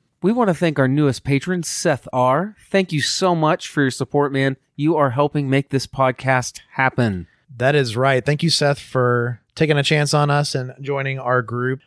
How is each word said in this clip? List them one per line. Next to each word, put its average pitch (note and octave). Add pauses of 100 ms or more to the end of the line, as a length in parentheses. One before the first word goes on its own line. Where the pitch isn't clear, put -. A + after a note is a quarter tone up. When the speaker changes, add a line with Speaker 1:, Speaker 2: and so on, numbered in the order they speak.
(260)
Speaker 1:
We G#3
wanna A3+
thank D3+
our C3
newest C#3
patron, E3
Seth -
R. C3 (120)
Thank F#3+
you D3+
so F3+
much D#3+
for D3+
your C3
support, C#3+
man. C3+ (180)
You D#3
are C#3+
helping C#3+
make C3+
this C3+
podcast C3 (140)
happen. A2+ (280)
Speaker 2:
That C3
is A#2+
right. C3
Thank D3
you, E3+
Seth, C#3+
for A#2+ (140)
taking D3+
a C#3
chance D3
on D3
us C#3+
and B2+
joining C3+
our B2
group. B2